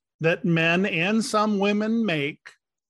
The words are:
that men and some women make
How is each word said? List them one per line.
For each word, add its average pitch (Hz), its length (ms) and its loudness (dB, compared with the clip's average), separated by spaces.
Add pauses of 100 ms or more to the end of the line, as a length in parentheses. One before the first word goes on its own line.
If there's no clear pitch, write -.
(220)
that 170 240 0
men 170 400 2
and 202 380 0
some 214 360 0
women 214 460 0
make 156 460 -4 (380)